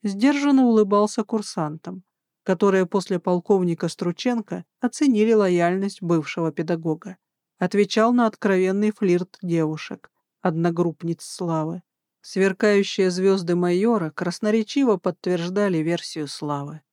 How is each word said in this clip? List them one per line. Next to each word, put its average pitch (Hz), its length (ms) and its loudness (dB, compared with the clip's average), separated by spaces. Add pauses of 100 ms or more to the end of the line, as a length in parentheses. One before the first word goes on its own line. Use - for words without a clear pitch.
Сдержанно 269 600 4
улыбался 214 600 2
курсантам, 180 800 -6 (380)
которые 190 440 2
после 185 320 -2
полковника 180 680 -2
Струченко 180 760 -4 (160)
оценили 233 520 2
лояльность 190 720 2
бывшего 165 500 -2
педагога. 165 640 -6 (420)
Отвечал 214 540 2
на 247 140 4
откровенный 196 680 0
флирт 180 500 0
девушек, 160 680 -4 (300)
одногруппниц 170 840 -2
Славы. 165 600 -6 (400)
Сверкающие 196 880 0
звезды 185 460 0
майора 180 540 0
красноречиво 214 880 0
подтверждали 180 800 -2
версию 160 500 -4
Славы. 147 540 -8 (100)